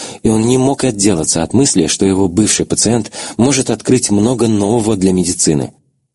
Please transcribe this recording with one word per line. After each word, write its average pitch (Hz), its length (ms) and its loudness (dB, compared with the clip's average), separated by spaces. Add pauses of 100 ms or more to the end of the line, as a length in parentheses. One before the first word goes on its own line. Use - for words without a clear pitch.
(220)
и 110 60 2
он 110 180 2
не 127 100 2
мог 135 280 0
отделаться 98 580 0
от 82 100 -6
мысли, 98 360 2
что - 180 0
его 95 220 2
бывший 90 360 0
пациент 113 460 -2 (260)
может 131 340 0
открыть 117 400 0
много 107 360 2
нового 107 500 0
для 95 160 2
медицины. 87 600 0 (400)